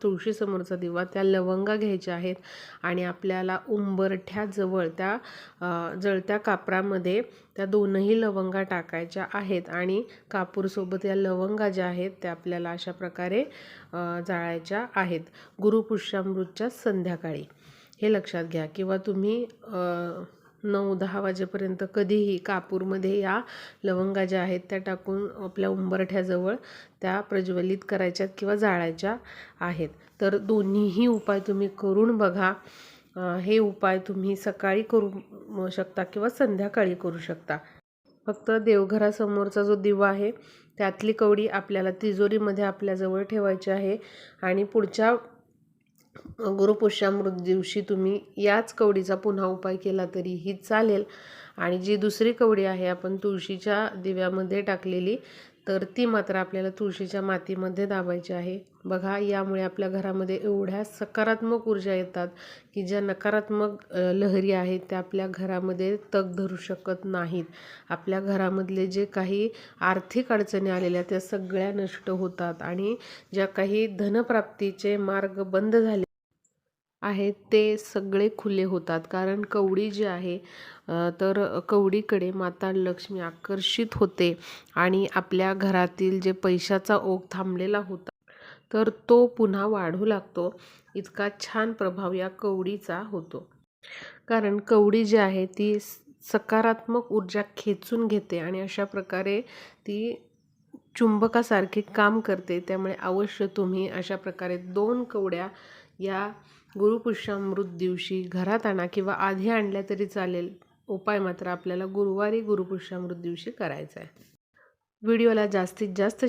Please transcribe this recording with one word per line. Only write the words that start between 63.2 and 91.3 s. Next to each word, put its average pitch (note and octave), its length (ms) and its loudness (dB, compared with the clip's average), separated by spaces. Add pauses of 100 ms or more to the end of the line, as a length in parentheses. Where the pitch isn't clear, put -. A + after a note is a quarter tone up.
अ, F3+ 200 2
लहरी G3 400 2
आहेत F#3 280 0 (100)
त्या F#3 80 -2
आपल्या F#3+ 300 -4
घरामध्ये F#3 680 -2 (180)
तग F#3+ 240 2
धरू F#3+ 180 -2
शकत F#3 480 -6
नाहीत. F3 400 -2 (440)
आपल्या F#3+ 320 -2
घरामधले F#3+ 680 0
जे F#3+ 180 0
काही G3 440 -2 (320)
आर्थिक F#3 520 0
अडचणी G3 380 2
आलेल्या F3+ 320 0
त्या F#3 180 -2
सगळ्या F#3+ 520 -4
नष्ट G3 380 -4
होतात F3+ 500 -2
आणि F#3+ 360 -4 (380)
ज्या F#3+ 120 2
काही G3 400 2
धनप्राप्तीचे G#3 1080 0
मार्ग G3 460 -2
बंद G3 340 2
झाले A3 280 4 (1000)
आहेत G3+ 320 0 (180)
ते G#3+ 240 6
सगळे G3 520 0 (100)
खुले G3 240 0
होतात. F3 380 0 (100)
कारण F#3+ 320 0
कवडी G3+ 480 2
जी G3+ 140 -2
आहे, F3+ 340 -4 (500)
अ, E3+ 220 0 (100)
तर F#3+ 480 2
कवडीकडे G3+ 640 4
माता F#3+ 420 -4
लक्ष्मी F#3 480 -2
आकर्षित F#3+ 760 -4
होते F3+ 440 2 (360)
आणि F#3+ 400 4
आपल्या F#3+ 400 2
घरातील F#3+ 640 2
जे F#3+ 120 2
पैशाचा F#3+ 640 2
ओघ F#3 240 2 (100)
थांबलेला F#3 480 -2
होता F#3 320 -8 (640)
तर A3 180 4 (180)
तो A#3+ 180 10
पुन्हा G#3 400 2
वाढू F#3+ 380 0
लागतो. F#3+ 560 -2 (340)
इतका G3+ 340 -4 (120)